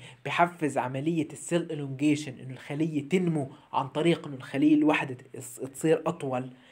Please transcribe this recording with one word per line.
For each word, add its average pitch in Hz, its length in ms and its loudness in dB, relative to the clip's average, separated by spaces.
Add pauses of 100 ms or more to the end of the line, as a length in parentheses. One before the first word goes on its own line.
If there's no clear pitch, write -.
(240)
بحفز 143 540 0
عملية 135 540 -2
السيل 170 400 -2
الونجيشن، 143 640 -2
انه 131 140 -12
الخلية 147 560 -4
تنمو 170 420 0 (220)
عن 135 160 -2
طريق 160 380 2
انه 143 100 -8
الخلية 147 380 4
الواحدة 147 420 4 (200)
تص-، - 320 -10
تصير 160 380 2
اطول، 131 440 -4 (200)